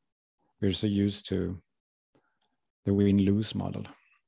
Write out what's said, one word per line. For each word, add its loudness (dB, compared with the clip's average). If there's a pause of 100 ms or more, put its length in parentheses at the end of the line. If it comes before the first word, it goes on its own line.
(600)
we're 2
so -2
used -2
to -4 (1200)
the 2
win-lose 2
model. -6 (420)